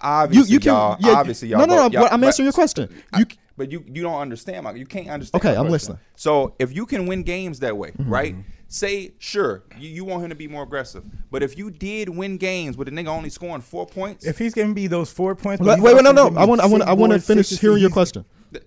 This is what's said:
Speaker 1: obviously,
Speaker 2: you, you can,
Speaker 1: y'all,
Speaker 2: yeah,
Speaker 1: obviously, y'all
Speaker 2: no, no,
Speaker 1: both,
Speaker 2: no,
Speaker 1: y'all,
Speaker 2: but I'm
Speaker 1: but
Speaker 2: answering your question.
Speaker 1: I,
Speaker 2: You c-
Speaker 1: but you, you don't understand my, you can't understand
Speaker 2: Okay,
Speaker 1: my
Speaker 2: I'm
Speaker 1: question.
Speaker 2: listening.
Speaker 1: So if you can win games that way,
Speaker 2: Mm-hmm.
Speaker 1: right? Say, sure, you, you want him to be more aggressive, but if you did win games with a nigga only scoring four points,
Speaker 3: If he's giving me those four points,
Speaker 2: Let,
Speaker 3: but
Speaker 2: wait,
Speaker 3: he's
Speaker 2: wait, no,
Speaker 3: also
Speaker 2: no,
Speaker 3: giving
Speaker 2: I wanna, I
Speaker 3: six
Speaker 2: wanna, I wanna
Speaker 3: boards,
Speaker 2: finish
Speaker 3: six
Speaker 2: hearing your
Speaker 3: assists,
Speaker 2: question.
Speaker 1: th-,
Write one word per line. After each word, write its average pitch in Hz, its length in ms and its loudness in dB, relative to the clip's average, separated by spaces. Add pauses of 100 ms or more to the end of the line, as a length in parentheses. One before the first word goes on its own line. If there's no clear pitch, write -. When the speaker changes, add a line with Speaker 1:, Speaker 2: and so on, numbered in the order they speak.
Speaker 1:
obviously, 156 480 4
Speaker 2:
you, 220 60 4
you - 40 4
can, - 140 2
Speaker 1:
y'all, 107 260 2
Speaker 2:
yeah, 233 140 4
Speaker 1:
obviously, 123 340 0
y'all 113 120 2
Speaker 2:
no, 302 80 6
no, 359 160 2
Speaker 1:
both, 233 100 2
Speaker 2:
no, 240 60 2
Speaker 1:
y'all, 240 100 6
Speaker 2:
but 214 40 2
I'm 240 60 2
Speaker 1:
but 262 80 4
Speaker 2:
answering 277 200 2
your 277 60 0
question. - 400 -2 (200)
Speaker 1:
I, 190 60 2
Speaker 2:
You 226 120 4
c- - 60 -20 (180)
Speaker 1:
but 135 160 -10
you, 160 160 -14
you 151 160 -12
don't 165 160 -8
understand 143 460 -12
my, 104 80 -12
you 127 120 -18
can't 180 240 -14
understand 147 320 -6
Speaker 2:
Okay, 160 140 0
Speaker 1:
my 113 60 -2
Speaker 2:
I'm 156 80 -2
Speaker 1:
question. 151 240 -4
Speaker 2:
listening. - 60 -18 (180)
Speaker 1:
So 147 420 0
if 131 160 -4
you 220 100 -8
can 190 220 -6
win 185 160 -6
games 175 380 -8
that 113 160 -4
way, 82 140 -10
Speaker 2:
Mm-hmm. 135 200 -8
Speaker 1:
right? 131 240 -4 (320)
Say, 202 520 -8
sure, 120 440 -6 (160)
you, 151 100 -18
you 165 160 -14
want 180 180 -8
him 170 80 -10
to 151 40 -14
be 151 140 -16
more 147 140 -14
aggressive, 135 400 -12 (280)
but 135 100 -6
if 139 160 -4
you 208 140 -12
did 196 380 -8
win 190 280 -8
games 180 400 -6
with 135 120 -10
a - 20 -12
nigga 160 160 -10
only 156 220 -8
scoring 170 320 -14
four 175 260 -12
points, 190 400 -12
Speaker 3:
If 156 100 -6
he's 226 160 -4
giving 214 220 -2
me 196 120 -6
those 170 240 -4
four 185 220 -4
points, 196 300 -6
Speaker 2:
Let, 208 140 6
Speaker 3:
but 196 60 2
Speaker 2:
wait, 240 80 8
Speaker 3:
he's 247 40 10
Speaker 2:
wait, 262 80 10
no, 277 60 8
Speaker 3:
also 277 140 8
Speaker 2:
no, - 20 -
Speaker 3:
giving 165 120 0
Speaker 2:
I 175 80 6
wanna, 233 160 4
I 185 40 4
Speaker 3:
six 202 80 4
Speaker 2:
wanna, 220 120 4
I 180 80 2
wanna 214 200 4
Speaker 3:
boards, 180 120 0
Speaker 2:
finish 214 220 4
Speaker 3:
six 185 140 -8
Speaker 2:
hearing 214 180 4
your 190 100 6
Speaker 3:
assists, 165 40 -2 (180)
Speaker 2:
question. - 140 -14 (280)
Speaker 1:
th-, - 140 -18